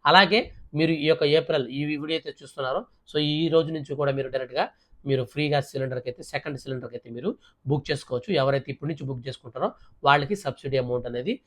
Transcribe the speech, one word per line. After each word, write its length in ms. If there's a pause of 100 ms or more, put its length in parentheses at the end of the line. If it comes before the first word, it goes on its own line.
(100)
అలాగే 300 (380)
మీరు 140 (120)
ఈ 60
యొక్క 140 (140)
ఏప్రిల్, 280 (120)
ఈ 100
వీడియో 300
అయితే 240
చూస్తున్నారో, 380 (300)
so, 60 (240)
ఈ 20 (120)
రోజు 220
నుంచి 240
కూడా 180
మీరు 180
డైరెక్ట్గా 300 (440)
మీరు 220
ఫ్రీగా 280 (120)
సిలిండర్కి 400
అయితే, 100 (100)
సెకండ్ 300
సిలిండర్కి 360
అయితే 180
మీరు 160 (380)
బుక్ 200
చేసుకోవచ్చు. 400 (140)
ఎవరైతే 300
ఇప్పటి 180
నుంచి 180
బుక్ 180
చేసుకుంటారో 420 (380)
వాళ్ళకి 280 (100)
సబ్సిడీ 380
అమౌంట్ 280
అనేది 220 (120)